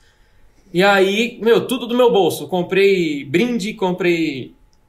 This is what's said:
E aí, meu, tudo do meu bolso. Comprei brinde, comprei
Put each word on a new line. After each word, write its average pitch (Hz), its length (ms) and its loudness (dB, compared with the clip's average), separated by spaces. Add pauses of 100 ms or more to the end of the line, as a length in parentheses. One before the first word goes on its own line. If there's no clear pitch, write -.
(720)
E 175 100 0
aí, 202 600 2
meu, 220 240 2
tudo 240 200 -6
do 240 100 -4
meu 247 160 4
bolso. 147 340 0
Comprei 180 800 0
brinde, 208 500 -2
comprei 170 800 -4 (340)